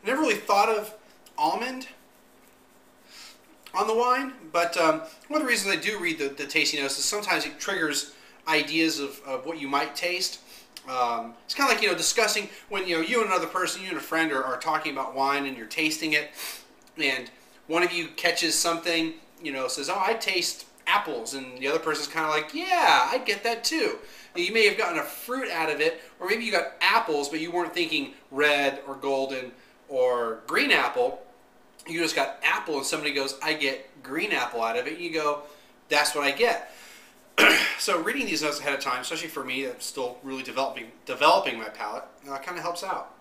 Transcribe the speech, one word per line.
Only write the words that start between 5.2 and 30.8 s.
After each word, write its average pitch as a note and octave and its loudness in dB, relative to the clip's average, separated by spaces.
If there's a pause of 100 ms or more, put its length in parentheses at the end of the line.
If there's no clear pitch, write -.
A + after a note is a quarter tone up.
one D4+ 0
of C4+ 0
the - 0
reasons G3 2
I D#3+ 0
do G3+ -2
read E3 -2
the, C#3+ 0
the C#3 -6
tasting D3 2
notes C#3 -2
is - -2
sometimes F#3 4
it - -8
triggers D#3+ -2 (360)
ideas D#3 4
of, C#3 -6
of C3+ -6
what D#3+ -6
you C#3 -6
might C#3+ 0
taste. F3 -2 (480)
Um, A#2+ -2 (100)
it's - -8
kinda C4 2
like, G#3 2
you G3+ 4
know, E3+ 2
discussing G#3 0 (180)
when, F#3+ -4
you F3 0
know, D#3+ 0
you A3+ 2
and G#3 0
another F3 2
person, F3+ -2
you F#3+ -10
and D#3+ -4
a C3+ -6
friend D#3+ 0
are, C3+ 0
are B2+ -2
talking D3+ -2
about C3+ -6
wine C#3 2
and C3 -6
you're A2 -12
tasting D#3 -2
it, D3 0 (680)
and B2+ -2 (360)
one E3+ 2
of F3 0
you E3+ -4 (100)
catches E3+ 0
something, E3 0 (280)
you D3 -6
know, C3 -4
says, D3 -4
"Oh, G3 0
I A3 2
taste F#3 -2 (220)
apples," D3+ 0
and B2+ -10
the C3 -4
other D#3+ 2
person's D#3 -2
kinda D#3+ -2
like, D3+ 0
"Yeah, F4 4
I C4 0
get G#3 -2
that A3+ 0
too." D#4 0 (360)
And F3 0
you F#3+ -2
may A3 6
have G3+ 4
gotten F3 0
a C#3+ -2
fruit B3 -6
out D#3+ -2
of C#3+ -2
it, E3 2 (180)
or F3+ -6
maybe A3+ 0
you G#3+ -2
got F3+ 0
apples, F3 2
but D#3 -4
you E3+ -4
weren't E3+ -2
thinking D#3 -2 (160)
red C#3 2
or C#3 -8
golden C3+ -2 (340)
or B2+ 2
green C4 2
apple. - 2 (680)